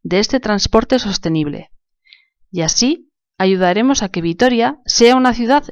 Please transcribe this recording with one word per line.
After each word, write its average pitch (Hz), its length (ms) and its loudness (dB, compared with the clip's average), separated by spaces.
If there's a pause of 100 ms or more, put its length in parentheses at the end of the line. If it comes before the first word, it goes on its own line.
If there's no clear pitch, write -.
de 175 180 -2
este 254 200 0
transporte 220 580 0
sostenible. 160 760 -4 (800)
Y 175 100 -4
así 240 500 -2 (260)
ayudaremos 190 640 2
a 196 80 -4
que 180 120 -6
Vitoria 240 640 0
sea 233 300 4
una 254 180 2
ciudad 240 380 0